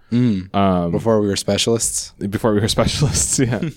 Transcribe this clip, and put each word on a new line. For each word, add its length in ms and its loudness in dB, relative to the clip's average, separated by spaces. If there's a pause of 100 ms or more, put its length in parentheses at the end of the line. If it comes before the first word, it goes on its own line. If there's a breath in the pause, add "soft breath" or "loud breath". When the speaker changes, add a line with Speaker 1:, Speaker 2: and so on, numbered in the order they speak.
(120)
Speaker 1:
Mm. 420 0
Speaker 2:
Um, 380 2
Speaker 1:
Before 280 2
we 60 0
were 100 0
specialists? 760 -2
Speaker 2:
Before 420 -2
we 60 4
were 80 0
<laughs> 100 0
specialists, 600 0
yeah. 220 0 (160)